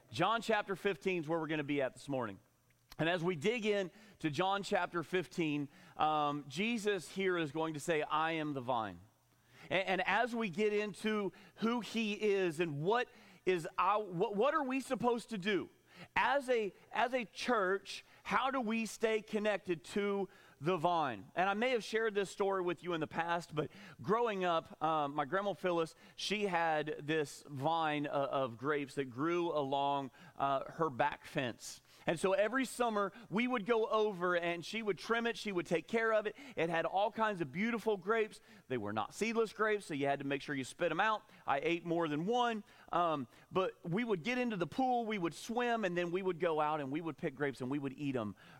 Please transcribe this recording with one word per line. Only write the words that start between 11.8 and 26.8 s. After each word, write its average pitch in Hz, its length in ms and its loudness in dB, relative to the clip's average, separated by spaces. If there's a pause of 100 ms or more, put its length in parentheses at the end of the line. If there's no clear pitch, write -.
is 190 460 2
and 151 220 -2
what 226 260 2 (380)
is 180 220 2 (120)
our, 202 240 4
what, 196 320 0
what 262 180 4
are 302 100 2
we 262 160 0
supposed 240 520 0
to 220 60 -2
do 175 320 0 (460)
as 247 340 2
a, 220 220 2 (220)
as 240 200 2
a 247 120 0
church, 196 800 0 (160)
how 240 300 0
do 262 100 0
we 226 240 -2
stay 220 360 0
connected 202 600 -2
to 202 460 0 (320)
the 175 160 2
vine? 147 480 0 (100)
And 185 140 4
I 196 40 2
may 240 180 0
have 226 120 2
shared 220 320 -2
this 196 140 2
story 196 320 0
with 175 220 -2
you 175 100 -4
in 160 80 -2
the 151 60 0
past, 170 460 -2
but 147 140 0 (340)
growing 202 440 0
up, 165 360 0
um, 151 320 2
my 147 120 0
grandma 190 280 0
Phyllis, 170 400 0 (220)
she 202 300 -2
had 160 580 0